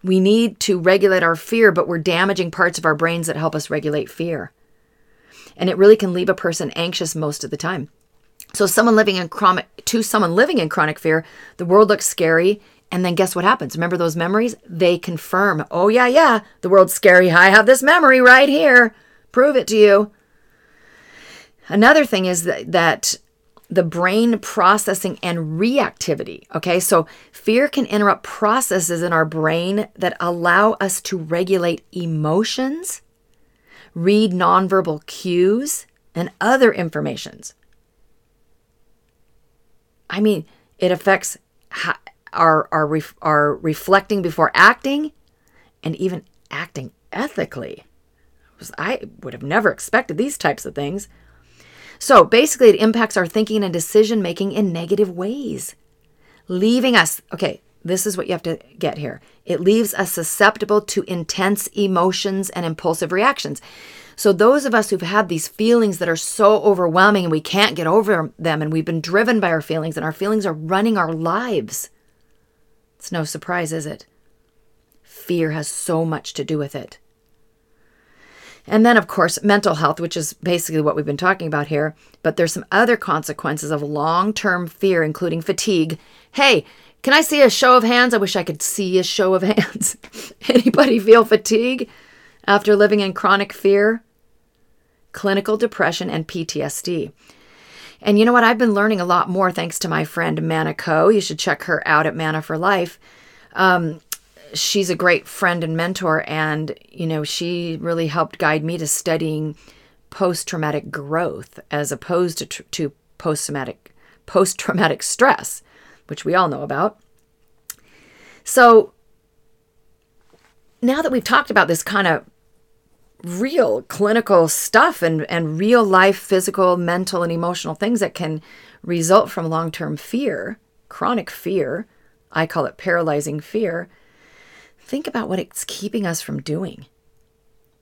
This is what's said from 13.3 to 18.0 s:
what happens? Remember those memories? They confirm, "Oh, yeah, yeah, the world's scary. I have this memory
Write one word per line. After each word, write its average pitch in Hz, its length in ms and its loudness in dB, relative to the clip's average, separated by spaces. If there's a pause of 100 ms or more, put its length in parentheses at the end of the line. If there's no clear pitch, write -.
what 175 80 -2
happens? 190 320 0
Remember 175 220 -2
those 165 180 -2
memories? 208 400 -2 (100)
They 175 300 2
confirm, 175 760 -2
"Oh, 185 180 0
yeah, 247 180 2
yeah, 254 340 4 (220)
the 180 80 -4
world's 190 240 6
scary. 180 360 6
I 180 200 8
have 214 160 6
this 254 160 6
memory 285 380 6